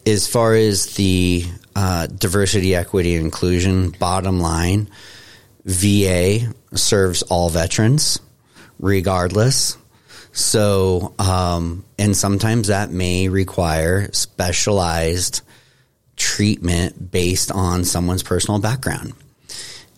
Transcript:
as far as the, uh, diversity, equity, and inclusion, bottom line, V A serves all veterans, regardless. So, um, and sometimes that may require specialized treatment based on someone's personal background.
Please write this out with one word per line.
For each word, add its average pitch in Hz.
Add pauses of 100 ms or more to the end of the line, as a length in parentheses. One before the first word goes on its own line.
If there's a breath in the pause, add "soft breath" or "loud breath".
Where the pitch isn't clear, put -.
as 107
far 117
as 107
the, 90 (300)
uh, 92
diversity, 95
equity, 87
and 80
inclusion, 90
bottom 92
line, 87 (720 loud breath)
V 98
A 98 (260)
serves 95
all 87
veterans, 107 (580 loud breath)
regardless. 95 (540 loud breath)
So, 98
um, 90 (140)
and 101
sometimes 104
that 101
may 90
require 92
specialized 87 (760 soft breath)
treatment 87
based 90
on 90
someone's 90
personal 98
background. 110 (840 loud breath)